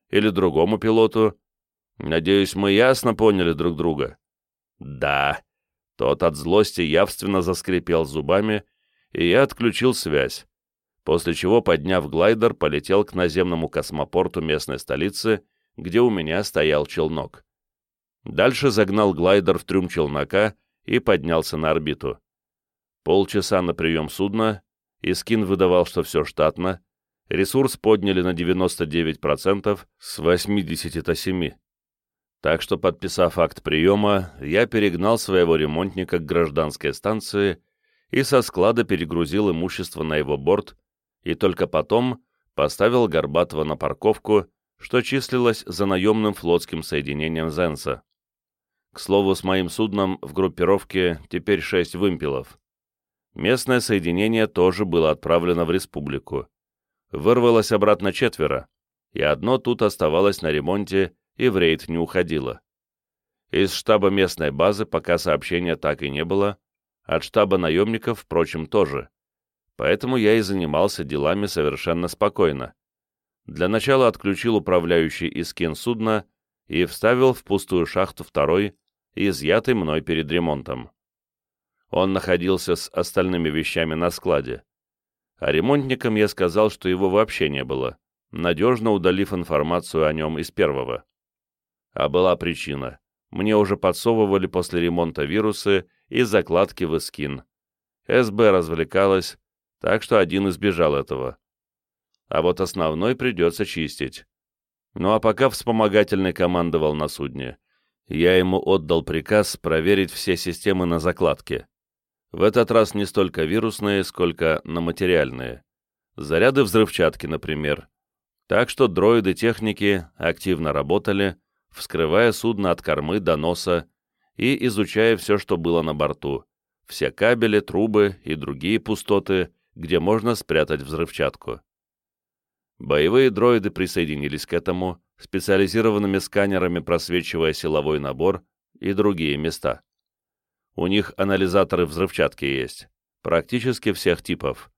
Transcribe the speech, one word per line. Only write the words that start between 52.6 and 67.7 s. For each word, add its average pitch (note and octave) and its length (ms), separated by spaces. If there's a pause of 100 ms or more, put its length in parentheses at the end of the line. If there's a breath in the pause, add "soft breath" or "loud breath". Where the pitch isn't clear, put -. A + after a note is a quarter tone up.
Местное B2 460
соединение G#2 640
тоже F#2 380
было E2 260
отправлено E2+ 540
в D#2+ 60
республику. C#2+ 800 (640)
Вырвалось A2+ 640
обратно G2+ 400
четверо, D2+ 560 (440)
и - 100
одно A2+ 360
тут A#2+ 240
оставалось F#2 600
на D#2+ 80
ремонте F2+ 640 (220)
и B2+ 120
в G2+ 80
рейд E2 320
не E2 80
уходило. E2 640 (880)
Из F2+ 220
штаба G2+ 380
местной F2+ 400
базы F#2+ 340
пока F2 320
сообщения E2+ 600
так D2 260
и C#2+ 80
не C#2+ 140
было, G2 340 (460)
от - 200
штаба G2+ 320
наёмников, G2+ 640